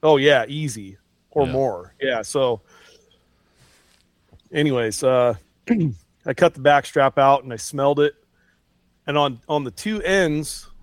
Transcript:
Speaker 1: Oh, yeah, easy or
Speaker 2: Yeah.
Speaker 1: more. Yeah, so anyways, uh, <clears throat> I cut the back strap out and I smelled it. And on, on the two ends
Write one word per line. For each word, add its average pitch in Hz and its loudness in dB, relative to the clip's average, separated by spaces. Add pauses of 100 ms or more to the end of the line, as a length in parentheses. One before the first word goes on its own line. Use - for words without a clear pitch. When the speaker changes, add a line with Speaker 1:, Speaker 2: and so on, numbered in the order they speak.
Speaker 1:
Oh, 151 6
yeah, 135 4
easy 113 -8 (320)
or 143 0
Speaker 2:
Yeah. 127 -4
Speaker 1:
more. 120 -4
Yeah, 127 -2
so 123 -2 (1900)
anyways, 131 -2
uh, 123 2 (160)
<clears throat> - -4
I 135 -4
cut 170 2
the 139 -18
back 143 4
strap 135 0
out 135 4
and 131 -12
I 110 -12
smelled 143 -2
it. 147 2 (920)
And 143 -2
on, 135 0
on 151 -2
the 123 -8
two 214 -8
ends 160 -2 (140)